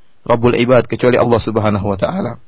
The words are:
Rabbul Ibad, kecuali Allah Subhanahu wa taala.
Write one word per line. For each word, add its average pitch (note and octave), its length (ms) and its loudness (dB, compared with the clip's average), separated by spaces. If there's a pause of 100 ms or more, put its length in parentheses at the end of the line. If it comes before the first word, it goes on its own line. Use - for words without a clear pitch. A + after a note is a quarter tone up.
(260)
Rabbul A#2 320 2
Ibad, A#2+ 300 2
kecuali A#2+ 320 0
Allah A#2 240 2
Subhanahu G#2 480 -2
wa G2 80 -4
taala. G2 480 -6